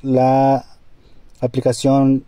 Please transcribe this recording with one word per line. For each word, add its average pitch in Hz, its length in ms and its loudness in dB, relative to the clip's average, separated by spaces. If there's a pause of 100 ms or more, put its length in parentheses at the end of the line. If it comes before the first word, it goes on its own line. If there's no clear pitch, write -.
la 135 640 0 (760)
aplicación 135 880 0